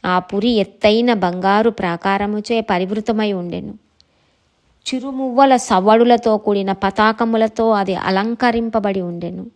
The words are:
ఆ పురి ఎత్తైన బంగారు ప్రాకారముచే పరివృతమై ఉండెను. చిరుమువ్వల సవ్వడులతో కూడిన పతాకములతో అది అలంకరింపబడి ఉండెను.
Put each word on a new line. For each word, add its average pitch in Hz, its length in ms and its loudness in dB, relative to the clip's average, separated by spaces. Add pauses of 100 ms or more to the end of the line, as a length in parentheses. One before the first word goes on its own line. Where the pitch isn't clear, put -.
ఆ 180 140 2
పురి 202 300 -2
ఎత్తైన 220 640 2
బంగారు 190 560 2
ప్రాకారముచే 208 920 -2
పరివృతమై 214 720 -2
ఉండెను. 175 420 -6 (1080)
చిరుమువ్వల 262 720 0
సవ్వడులతో 226 840 2
కూడిన 202 340 -2
పతాకములతో 220 1000 0
అది 196 240 0
అలంకరింపబడి 220 1040 -2
ఉండెను. 175 540 -8